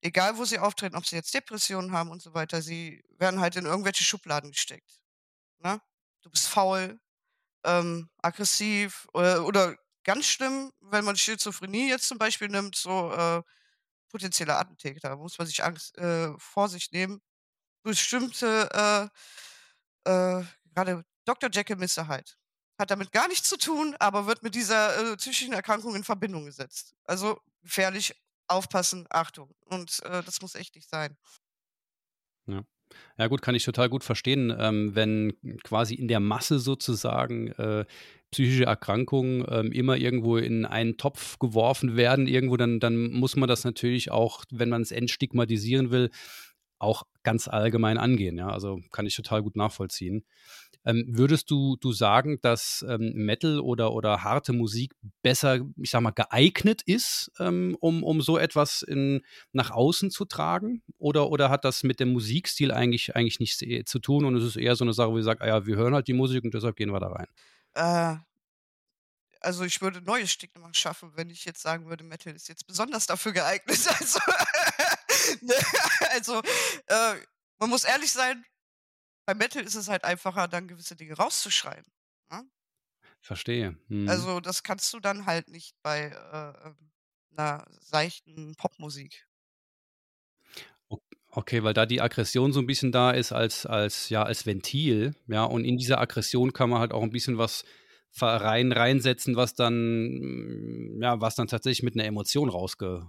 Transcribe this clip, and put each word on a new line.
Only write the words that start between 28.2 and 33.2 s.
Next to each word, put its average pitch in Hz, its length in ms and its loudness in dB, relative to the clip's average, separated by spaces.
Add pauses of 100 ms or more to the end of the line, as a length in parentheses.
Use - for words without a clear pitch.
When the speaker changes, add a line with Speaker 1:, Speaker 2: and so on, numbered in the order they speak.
Speaker 1:
aufpassen, 180 640 0
Achtung. 160 440 -4 (120)
Und, 180 380 -6
äh, 180 180 -6
das 180 200 -8
muss 185 120 -14
echt - 220 -14
nicht 160 120 -20
sein. 151 280 -8 (1300)
Speaker 2:
Ja. 98 140 -8 (560)
Ja 113 100 4